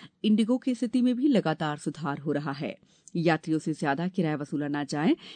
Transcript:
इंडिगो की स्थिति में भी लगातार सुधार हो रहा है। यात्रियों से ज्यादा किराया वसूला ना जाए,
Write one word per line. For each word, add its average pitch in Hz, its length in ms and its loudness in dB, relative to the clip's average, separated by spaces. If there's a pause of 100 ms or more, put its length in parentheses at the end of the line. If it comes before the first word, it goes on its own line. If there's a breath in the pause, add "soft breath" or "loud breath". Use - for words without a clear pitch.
(240 loud breath)
इंडिगो 220 340 4
की 247 180 -2
स्थिति 247 260 0
में 247 140 4
भी 262 120 2
लगातार 156 500 2
सुधार 147 400 -6
हो 147 140 -4
रहा 143 200 -2
है। 139 260 -8 (380 soft breath)
यात्रियों 160 440 2
से 156 140 -2
ज्यादा 151 340 -2
किराया 160 280 0
वसूला 143 320 -4
ना 147 160 -2
जाए, 156 320 2 (200 loud breath)